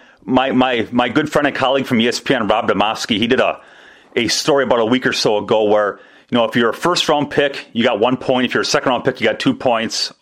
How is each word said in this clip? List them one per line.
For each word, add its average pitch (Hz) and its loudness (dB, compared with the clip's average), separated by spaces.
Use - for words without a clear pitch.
my, 127 0
my, 123 0
my 123 0
good 151 0
friend 147 2
and 131 -2
colleague 131 0
from 120 0
E 117 2
S 113 -2
P - 0
N, 113 -2
Rob 110 2
Demovsky, 104 0
he 113 0
did 120 2
a, 90 0
a 117 0
story 139 0
about 120 2
a 110 2
week 127 0
or 123 0
so 110 0
ago 107 0
where, 104 2
you 123 0
know, 117 4
if 110 -2
you're 117 2
a 104 -2
first - -2
round 147 0
pick, - -2
you 113 -2
got 117 0
one 127 2
point. 127 0
If - -6
you're 110 0
a 95 -2
second 143 0
round 120 0
pick, 127 -2
you 110 -2
got 107 0
two 135 0
points. 113 -4